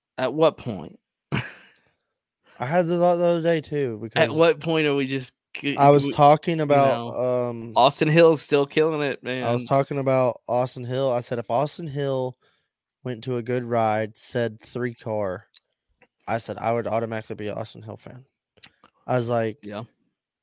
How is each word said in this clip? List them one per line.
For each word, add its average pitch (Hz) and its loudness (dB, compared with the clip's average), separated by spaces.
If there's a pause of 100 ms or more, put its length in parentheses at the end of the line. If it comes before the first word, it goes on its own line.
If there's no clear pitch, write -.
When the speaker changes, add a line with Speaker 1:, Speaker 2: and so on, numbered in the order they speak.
(180)
Speaker 1:
At 127 -2
what 156 2
point? 90 -10 (340)
<laughs> - -4 (1200)
Speaker 2:
I 123 -6
had 170 0
the 175 -2
thought 175 2
the 175 0
other 170 0
day, 165 0
too, 135 -4 (180)
Speaker 1:
At 143 2
Speaker 2:
because - -6
Speaker 1:
what 160 4
point 160 0
are 143 2
we 139 -2
just 131 -6 (200)
g-, 143 -6
Speaker 2:
I 143 8
was 143 6
Speaker 1:
we, - -2
Speaker 2:
talking 151 4
Speaker 1:
you 143 6
Speaker 2:
about, - 6
Speaker 1:
know, 120 0
Speaker 2:
um, 120 -4
Speaker 1:
Austin 143 4
Hill's 165 6
still 143 2
killing 156 0
it, 139 -4 (200)
Speaker 2:
I 120 0
was 123 0
Speaker 1:
man. - -
Speaker 2:
talking 139 0
about 131 0
Austin 123 -2
Hill. 131 -2
I 123 0
said, 120 -6
"If 117 -8
Austin 147 -2
Hill 135 -4 (680)
went 117 -10
to 127 -4
a 120 -6
good 123 -4
ride, 110 0
said 117 -6
three 120 -8
car," 101 -8 (800)
I 113 -2
said, - -10
"I 110 -2
would 117 -2
automatically 110 -6
be 107 -8
an 104 -8
Austin 113 -12
Hill 107 -16
fan." 127 -20 (800)
I 127 0
was 120 -2
like, 113 -2
Speaker 1:
Yeah. 104 -12 (580)